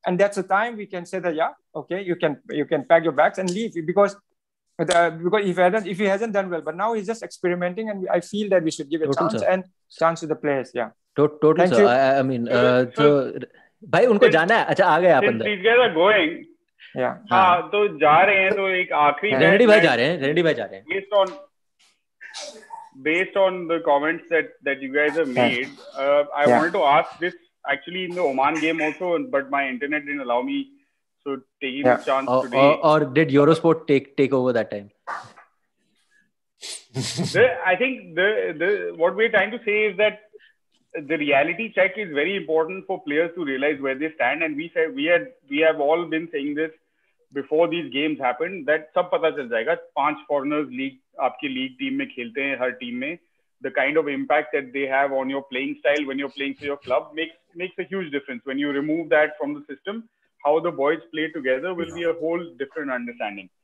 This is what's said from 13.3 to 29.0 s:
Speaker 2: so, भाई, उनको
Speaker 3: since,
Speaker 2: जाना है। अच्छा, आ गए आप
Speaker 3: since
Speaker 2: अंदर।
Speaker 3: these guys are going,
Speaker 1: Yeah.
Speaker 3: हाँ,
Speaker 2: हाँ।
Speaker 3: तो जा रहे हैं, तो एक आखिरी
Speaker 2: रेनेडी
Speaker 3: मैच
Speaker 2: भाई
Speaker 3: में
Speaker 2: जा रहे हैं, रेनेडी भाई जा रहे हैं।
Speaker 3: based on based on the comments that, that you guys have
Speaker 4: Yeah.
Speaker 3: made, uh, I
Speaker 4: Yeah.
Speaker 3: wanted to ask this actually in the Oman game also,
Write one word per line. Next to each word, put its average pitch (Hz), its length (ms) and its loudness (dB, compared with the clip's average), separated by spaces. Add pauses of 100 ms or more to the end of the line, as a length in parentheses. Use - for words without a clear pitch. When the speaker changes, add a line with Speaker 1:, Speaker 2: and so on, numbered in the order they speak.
Speaker 2:
so, - 160 -10 (420)
भाई, 190 160 4
उनको 208 200 6
Speaker 3:
since, 147 80 6
Speaker 2:
जाना 170 220 4
है। 180 100 2
अच्छा, 165 200 2
आ 160 140 4
गए 180 120 6
आप 135 120 6
Speaker 3:
since 120 100 2
Speaker 2:
अंदर। 110 120 -4
Speaker 3:
these 180 200 -4
guys 240 220 6
are 180 80 -2
going, 175 420 4 (600)
Speaker 1:
Yeah. 123 180 -2 (160)
Speaker 3:
हाँ, 185 140 6
Speaker 2:
हाँ। 175 220 4
Speaker 3:
तो 202 320 0
जा 151 220 6
रहे 196 220 4
हैं, 190 80 2
तो 196 180 -2
एक 180 240 -2
आखिरी 147 400 2
Speaker 2:
रेनेडी 170 320 6
Speaker 3:
मैच - 20 6
Speaker 2:
भाई 214 100 8
Speaker 3:
में 208 60 6
Speaker 2:
जा 139 120 4
रहे 117 100 2
हैं, 165 140 0
रेनेडी 156 240 0
भाई 160 100 2
जा 113 120 -4
रहे 95 140 -16
हैं। 101 60 -20
Speaker 3:
based 339 340 -2
on - 140 2 (1800)
based 185 260 -2 (100)
on 185 260 -2
the 165 80 0 (100)
comments 151 360 0 (100)
that, 156 180 -2 (140)
that 135 180 -4
you 131 140 -10
guys 151 220 0
have 139 140 -2
Speaker 4:
Yeah. 123 140 4
Speaker 3:
made, 123 200 -4 (360)
uh, 143 180 4 (180)
I 147 60 4
Speaker 4:
Yeah. 120 100 6
Speaker 3:
wanted 170 220 0
to 165 40 2 (120)
ask - 300 0
this 180 100 -6 (400)
actually 180 340 -10
in 175 100 -10
the 175 120 0
Oman 139 340 0
game 160 220 -2
also, 175 260 -4 (240)